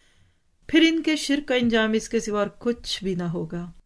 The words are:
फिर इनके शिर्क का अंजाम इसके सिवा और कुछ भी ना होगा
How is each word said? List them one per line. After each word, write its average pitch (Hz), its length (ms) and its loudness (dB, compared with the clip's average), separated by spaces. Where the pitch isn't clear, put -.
फिर 330 140 6
इनके 320 340 2
शिर्क 294 300 -2
का 254 80 2
अंजाम 226 400 2
इसके 220 240 -2
सिवा 208 200 -2
और 202 100 0
कुछ - 540 -6
भी 190 120 -2
ना 175 120 -4
होगा 170 460 -6